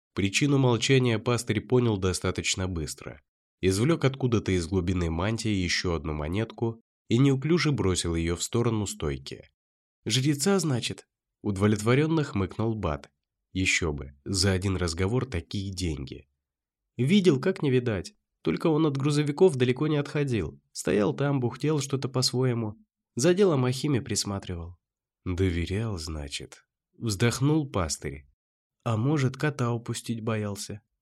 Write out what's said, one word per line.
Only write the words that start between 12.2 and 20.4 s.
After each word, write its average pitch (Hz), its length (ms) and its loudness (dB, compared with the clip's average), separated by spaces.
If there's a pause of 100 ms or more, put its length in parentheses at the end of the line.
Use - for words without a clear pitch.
хмыкнул 107 500 -2
Бат. 87 360 -4 (420)
Еще 92 400 0
бы, 69 220 -10 (100)
за 98 280 2
один 95 240 0
разговор 92 500 -2
такие 98 480 -6
деньги. 71 540 -6 (680)
«Видел, 170 440 4
как 185 220 -2
не 143 80 2
видать. 120 440 0 (280)
Только 170 260 0
он 156 180 4
от 139 100 0
грузовиков 147 600 2
далеко 127 300 2
не 156 100 0
отходил. 139 600 -2 (140)